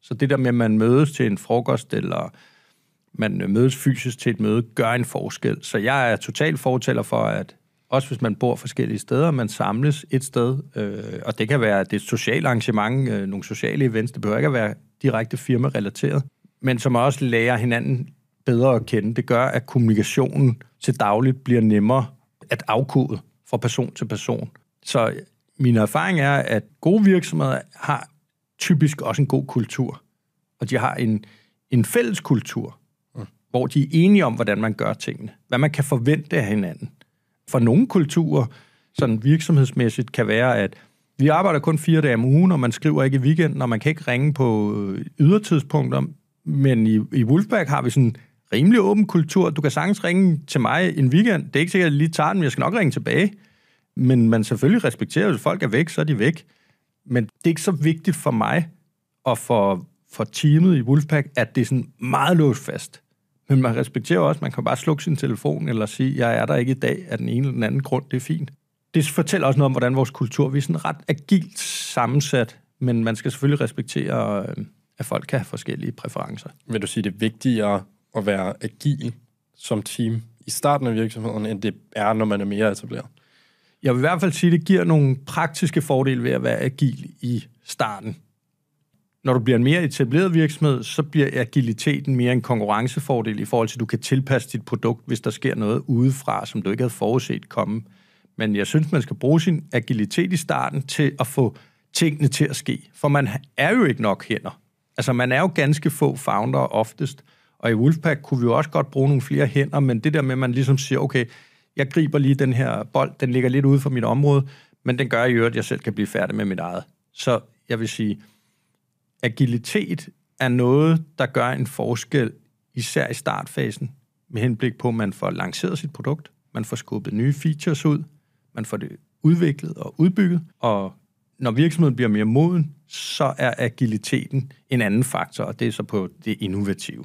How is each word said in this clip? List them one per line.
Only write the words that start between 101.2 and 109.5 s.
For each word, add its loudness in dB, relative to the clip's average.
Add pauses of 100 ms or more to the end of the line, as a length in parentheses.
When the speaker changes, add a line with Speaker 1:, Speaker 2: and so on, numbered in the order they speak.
Speaker 1:
at 0
få -2 (360)
tingene 0
til 0
at -4
ske. -8
For -2
man 2 (280)
er 0
jo 4
ikke 0
nok 0
hænder. -6 (360)
Altså, -2
man 2
er 2
jo 2
ganske 2
få 0
founder -2
oftest. -2 (340)
Og -2
i 4
Wolfpack 2
kunne -2
vi 2
jo 4
også 0
godt -2
bruge 0
nogle 2
flere 0
hænder, 0